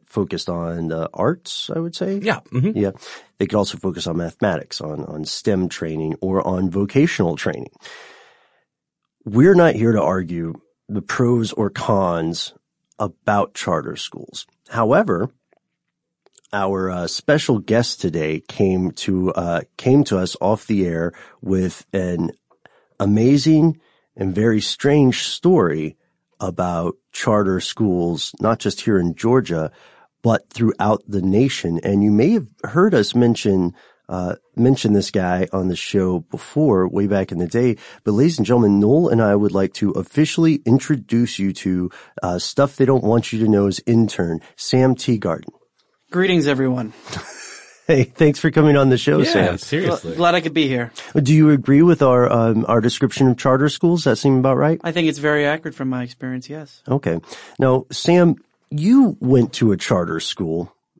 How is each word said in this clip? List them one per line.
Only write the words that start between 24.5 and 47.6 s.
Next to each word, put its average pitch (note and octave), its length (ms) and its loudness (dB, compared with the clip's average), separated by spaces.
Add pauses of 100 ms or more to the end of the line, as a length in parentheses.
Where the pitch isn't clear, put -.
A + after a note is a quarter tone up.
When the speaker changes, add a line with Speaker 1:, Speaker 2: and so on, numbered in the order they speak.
Speaker 1:
strange C#3+ 640 2
story E2 720 0 (440)
about F2 560 -4 (180)
charter G2 480 0
schools, F2 800 -2
not A2 180 0
just - 220 -4
here G#2 180 2
in F2 160 -2
Georgia, F2+ 560 -2 (520)
but A2+ 260 0
throughout A2 580 0
the G2+ 140 -4
nation. F#2+ 640 0
And G2+ 200 0
you G#2 80 2
may A2+ 200 4
have G3 160 -2 (180)
heard F3+ 280 2
us A2 220 0
mention, G2+ 580 2 (360)
uh, F2+ 260 -6 (200)
mention A#2 360 2
this G2+ 180 2
guy F2+ 440 -2
on F#2 160 -2
the F2 60 -2
show F#2 440 -2
before, G2+ 680 0
way G2+ 200 -2
back G2 240 -2
in F2 60 -8
the E2+ 100 -4
day. A#2 300 0 (260)
But G#2+ 80 -2
ladies D3 260 2
and G#2+ 80 0
gentlemen, G#2 340 4
Noel C#3 280 4
and A2+ 140 2
I G2+ 140 4
would G2+ 180 0
like G2 220 0
to G2+ 160 -2
officially D3+ 640 0 (100)
introduce A#2+ 760 0
you G2 140 -2
to, F2+ 360 -4 (320)
uh, F2+ 180 -4
Stuff - 360 -2
They C3+ 100 4
Don't C3 200 2
Want A2+ 260 2
You A2+ 80 -4
to A2 100 2
Know's G2+ 360 2
intern, G2+ 560 0 (160)
Sam B2+ 380 2
Teagarden. G2 580 -4 (580)
Speaker 3:
Greetings, F3+ 360 0
everyone. B2+ 500 -2
Speaker 1:
<laughs> - 260 -14 (640)